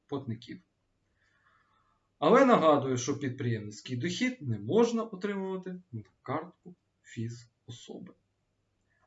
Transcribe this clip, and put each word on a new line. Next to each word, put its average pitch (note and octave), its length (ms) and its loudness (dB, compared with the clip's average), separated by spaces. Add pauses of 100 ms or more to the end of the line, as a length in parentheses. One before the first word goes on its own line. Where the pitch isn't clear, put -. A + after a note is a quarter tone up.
платників. B2+ 540 -10 (1600)
Але A3 260 8
нагадую, D3+ 540 6
що B2+ 200 -2
підприємницький A#2+ 800 -6
дохід F3+ 460 -2
не A2+ 160 -4
можна A3 440 2
отримувати F#3+ 800 -8 (120)
на G#2+ 100 -10 (200)
картку F3 520 -10 (280)
фізособи. - 1120 -14 (920)